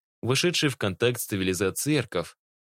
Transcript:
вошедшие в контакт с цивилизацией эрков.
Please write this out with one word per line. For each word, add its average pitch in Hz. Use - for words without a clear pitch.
вошедшие 143
в 123
контакт 117
с -
цивилизацией 95
эрков. -